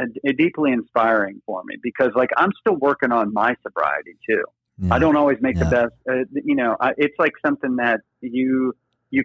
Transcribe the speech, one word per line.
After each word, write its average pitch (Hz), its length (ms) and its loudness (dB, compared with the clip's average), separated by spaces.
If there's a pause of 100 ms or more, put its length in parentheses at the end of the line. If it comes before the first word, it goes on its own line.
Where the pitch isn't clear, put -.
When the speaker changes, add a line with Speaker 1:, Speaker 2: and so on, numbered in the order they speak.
Speaker 1:
uh, 131 40 -6 (320)
deeply 151 340 0
inspiring 110 720 0
for 95 200 -8
me 98 180 -14
because, 120 320 0
like, 123 220 2
I'm 185 220 2
still 196 180 0
working 139 340 0
on 110 220 0
my 113 300 0
sobriety 76 520 -4 (140)
too. 107 140 2 (340)
Speaker 2:
Yeah. 92 180 0
Speaker 1:
I 123 40 2
don't 156 180 4
always 143 240 2
make 127 160 0
the 82 80 0
Speaker 2:
Yeah. - 40 0
Speaker 1:
best, 120 240 2 (160)
uh, 127 140 0 (220)
you 143 100 0
know, 120 240 0
I, 131 180 0
it's 147 220 0
like 156 140 2 (120)
something 143 320 -2
that 120 220 0 (220)
you, 131 520 0 (380)
you 135 140 0